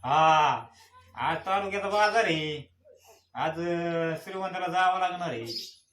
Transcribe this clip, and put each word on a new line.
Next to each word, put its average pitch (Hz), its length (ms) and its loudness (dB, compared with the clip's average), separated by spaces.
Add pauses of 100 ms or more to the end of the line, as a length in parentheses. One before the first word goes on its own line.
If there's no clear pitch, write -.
हा, 147 600 6 (480)
आज 147 220 -2 (100)
तालुक्याचा 196 420 -2
बाजार 208 360 2
आहे, 156 500 -4 (600)
आज, 160 260 -4
अं, 170 540 -2 (100)
श्रीमंताला 185 420 -6
जावं 185 340 2
लागणार 175 300 -4
आहे. 117 460 -10 (160)